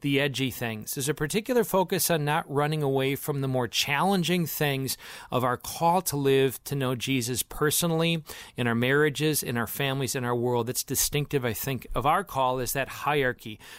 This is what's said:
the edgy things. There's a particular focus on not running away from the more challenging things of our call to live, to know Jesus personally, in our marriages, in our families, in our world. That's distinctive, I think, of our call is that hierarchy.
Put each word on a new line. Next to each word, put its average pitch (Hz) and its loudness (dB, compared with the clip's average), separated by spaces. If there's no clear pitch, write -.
the 139 2
edgy 135 0
things. 113 -6
There's 135 -4
a 151 0
particular 208 0
focus 185 0
on 156 2
not 151 0
running 147 0
away 135 2
from 143 -4
the 135 -2
more 127 0
challenging 170 2
things 135 -2
of 123 2
our 123 2
call 170 0
to 147 -2
live, 135 4
to - -6
know 131 0
Jesus 123 -2
personally, 165 2
in 123 0
our 117 2
marriages, 143 2
in 120 -4
our 120 0
families, 135 -2
in 127 -2
our 123 0
world. 120 0
That's 123 -4
distinctive, 143 0
I 117 0
think, 131 -4
of 127 0
our 165 4
call 131 0
is 123 -4
that 135 -2
hierarchy. 127 0